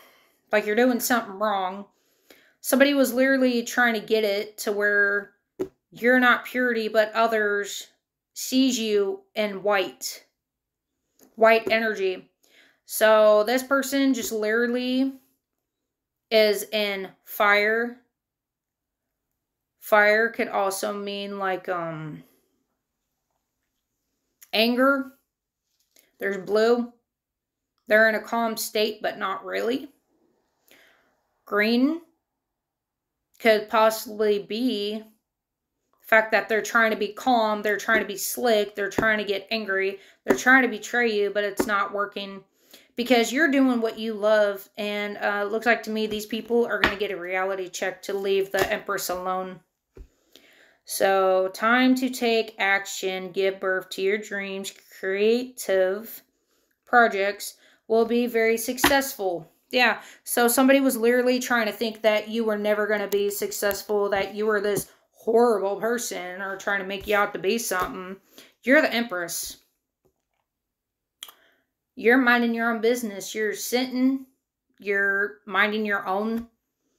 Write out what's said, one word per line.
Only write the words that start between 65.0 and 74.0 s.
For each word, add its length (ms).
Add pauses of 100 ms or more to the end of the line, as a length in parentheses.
horrible 680
person, 640
or 160
trying 240
to 60
make 200
you 100
out 160
to 80
be 180
something. 580 (460)
You're 200
the 100
Empress. 640 (2500)
You're 220
minding 360
your 160
own 100
business. 540
You're 200
sitting, 720 (520)